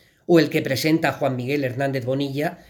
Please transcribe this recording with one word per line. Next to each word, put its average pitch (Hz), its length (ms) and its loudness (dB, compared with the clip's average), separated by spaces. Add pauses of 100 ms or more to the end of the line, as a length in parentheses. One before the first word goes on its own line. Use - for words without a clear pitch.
(280)
O 170 120 8
el 147 120 4
que 151 100 0
presenta 147 520 0
Juan 131 220 -2
Miguel 135 280 -2
Hernández 131 420 -4
Bonilla 139 540 -4 (100)